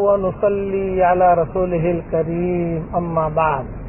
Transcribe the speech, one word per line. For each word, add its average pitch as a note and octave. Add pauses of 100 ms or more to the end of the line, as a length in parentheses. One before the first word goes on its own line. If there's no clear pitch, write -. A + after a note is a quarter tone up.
ونصلی G3
علی F3+ (120)
رسولہ F3+
الکریم، E3+
اما E3
بعد۔ D#3 (220)